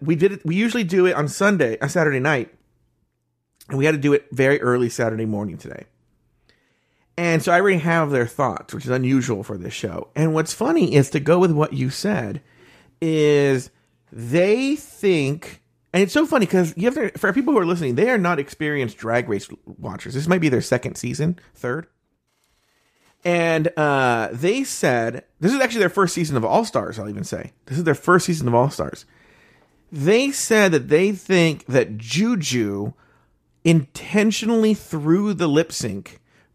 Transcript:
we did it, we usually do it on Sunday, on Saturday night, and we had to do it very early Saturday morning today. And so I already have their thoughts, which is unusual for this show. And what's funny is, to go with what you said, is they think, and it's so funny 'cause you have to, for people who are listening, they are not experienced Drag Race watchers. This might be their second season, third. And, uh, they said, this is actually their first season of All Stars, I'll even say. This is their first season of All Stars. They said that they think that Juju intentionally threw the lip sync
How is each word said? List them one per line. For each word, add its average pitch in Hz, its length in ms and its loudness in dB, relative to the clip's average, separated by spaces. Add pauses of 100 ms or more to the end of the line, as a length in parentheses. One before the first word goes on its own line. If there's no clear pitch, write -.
we 160 140 0
did 190 180 2
it, - 120 -10
we 160 100 -2
usually 226 280 0
do 180 220 2
it 180 80 2
on 147 140 -2
Sunday, 156 520 0
on 139 100 -2
Saturday 147 300 0
night, 135 340 -2 (1120)
and 135 100 -6
we 139 80 2
had 156 60 2
to 151 80 -2
do 143 140 2
it 143 180 0
very 135 300 2
early 123 280 0
Saturday 113 360 -2
morning 104 320 -6
today. - 280 -16 (1300)
And 170 260 0
so 180 80 0
I 175 80 6
already 190 200 4
have 165 320 0
their 123 140 2
thoughts, - 480 -4
which 127 120 -10
is 131 40 -6
unusual 127 540 0
for 104 140 -10
this 92 160 -10
show. 87 420 -8
And 160 180 2
what's 160 200 -2
funny 254 420 2
is, 139 160 4
to 156 80 0
go 147 180 4
with 175 140 4
what 147 220 0
you 131 180 -2
said, 139 500 -4 (600)
is 147 680 2 (420)
they 190 640 0
think, 160 840 -2 (320)
and 180 80 4
it's 202 120 0
so 302 120 2
funny 262 220 2
'cause 180 300 2
you 175 80 -2
have 254 100 0
to, 240 240 -4
for 208 140 0
people 269 200 0
who 233 60 4
are 180 60 0
listening, 165 300 -2
they 202 140 2
are 247 80 2
not 175 220 0
experienced 143 580 -4
Drag 117 320 -2
Race 98 200 -4 (160)
watchers. - 480 -14
This 143 140 -4
might 180 140 2
be 156 80 2
their 123 120 2
second - 340 -2
season, 143 420 -4 (160)
third. 135 340 -8 (1400)
And, 165 420 0 (100)
uh, 131 540 2
they 185 320 -2
said, 120 640 -2 (160)
this 196 120 2
is 277 60 0
actually 233 220 0
their 180 80 4
first 190 260 0
season 151 220 -2
of 113 80 -2
All 165 200 2
Stars, 104 320 -4
I'll 104 120 -10
even 101 160 -8
say. - 260 -10 (140)
This 131 120 -6
is 175 60 -2
their 156 120 4
first 175 300 2
season 156 220 -2
of 117 80 2
All 123 140 4
Stars. - 360 -10 (840)
They 208 400 2
said 214 400 2
that 135 160 0
they 180 240 2
think 170 540 0
that 117 320 0
Juju 123 960 -2 (720)
intentionally 214 1080 2
threw 180 600 0
the 165 140 -2
lip 151 240 2
sync 101 500 -10 (340)